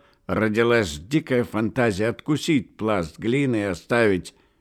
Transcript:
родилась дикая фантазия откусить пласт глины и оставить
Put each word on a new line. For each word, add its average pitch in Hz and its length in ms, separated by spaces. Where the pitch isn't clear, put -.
родилась 107 720
дикая 123 460
фантазия 110 640
откусить 135 680
пласт 101 420
глины 123 380
и 104 60
оставить 101 720